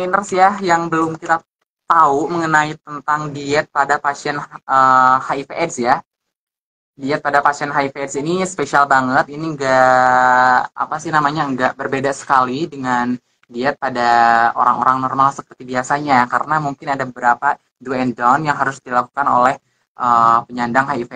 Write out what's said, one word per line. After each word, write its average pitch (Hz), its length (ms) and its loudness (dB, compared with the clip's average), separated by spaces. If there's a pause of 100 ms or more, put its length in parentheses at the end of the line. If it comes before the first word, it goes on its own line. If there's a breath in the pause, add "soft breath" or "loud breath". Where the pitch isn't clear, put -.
Inners 190 240 -2
ya 190 320 4
yang 170 240 0
belum 160 320 -2
kita 165 240 -2 (460)
tahu 156 420 4
mengenai 160 480 0
tentang 147 560 -6
diet 143 400 -2
pada 143 240 0
pasien, 147 400 -6
eh, 131 800 2
H 131 160 -6
I 139 80 -4
V - 140 -16
aids - 260 -4
ya. 127 160 2 (960)
Diet 139 240 -4
pada 143 240 0
pasien 147 320 -2
H 151 60 0
I 139 100 -2
V - 80 -12
aids 139 220 -8
ini 180 260 -2
spesial 143 400 0
banget. 135 480 0
Ini 156 240 -6
nggak, 127 1200 4
apa 135 240 -6
sih 165 80 -8
namanya, 147 400 0
nggak 127 240 -2
berbeda 135 400 -4
sekali 135 560 -2
dengan 123 480 -2 (320)
diet 123 320 -4
pada 123 260 -2 (460)
orang-orang 123 460 2
normal 135 340 0
seperti - 320 -16
biasanya. 127 640 0
Karena 151 320 -2
mungkin 143 300 -6
ada 135 100 -4
beberapa 123 560 -2 (240)
do 127 140 -6
and 127 180 -2
don't 123 320 0
yang 143 80 0
harus 135 240 -4
dilakukan 123 480 -4
oleh, 127 300 2 (420)
eh, 117 480 4
penyandang 123 400 -2
H 147 60 -6
I 120 160 -6
V - 80 -20